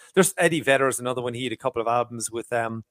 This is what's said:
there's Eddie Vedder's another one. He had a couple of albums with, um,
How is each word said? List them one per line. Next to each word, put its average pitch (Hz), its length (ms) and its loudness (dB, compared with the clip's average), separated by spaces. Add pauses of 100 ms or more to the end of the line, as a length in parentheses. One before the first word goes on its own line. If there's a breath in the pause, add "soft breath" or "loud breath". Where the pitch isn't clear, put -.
(140 loud breath)
there's 185 240 6
Eddie 160 240 2
Vedder's 135 400 2
another 123 200 -4
one. 120 120 -4
He 120 100 -8
had 123 100 -4
a 110 40 -8
couple 123 240 -4
of 110 80 -2
albums 117 420 -2
with, 113 220 -8
um, 113 380 -4